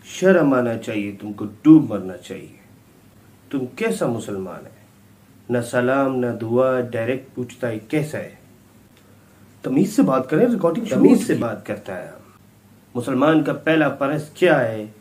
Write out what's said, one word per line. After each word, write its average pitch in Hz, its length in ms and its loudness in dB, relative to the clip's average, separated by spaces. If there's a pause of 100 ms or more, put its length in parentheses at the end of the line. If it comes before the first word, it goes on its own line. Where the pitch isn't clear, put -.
शर्म 170 480 4
आना 117 220 0
चाहिए 101 360 -6
तुमको, 104 320 -10
डूब 127 480 6
मरना 92 240 -8
चाहिए। 82 380 -16 (960)
तुम 127 160 -6 (120)
कैसा 202 280 -2
मुसलमान 98 580 -8
है? - 120 -20 (760)
न 120 120 0
सलाम, 131 500 0
न 123 240 -2
दुआ, 123 440 0
डायरेक्ट 117 540 -6
पूछता 123 340 -8
है, 110 100 -6
"कैसा 151 400 -6
है?" - 200 -14 (1300)
तमीज 151 260 0
से - 120 0
बात 131 240 0
करें, 202 220 2
रिकॉर्डिंग 208 380 -2
शुरू - 140 0
हो 277 60 8
तमीज 240 120 8
से - 60 -2
चुकी 151 100 -2
है। 123 60 -4
बात 113 260 -6
करता 98 280 -10
है। 80 200 -14 (800)
मुसलमान 143 460 2
का 143 100 -2
पहला 156 360 0
फर्ज 143 480 -4
क्या 160 200 4
है? 110 440 -4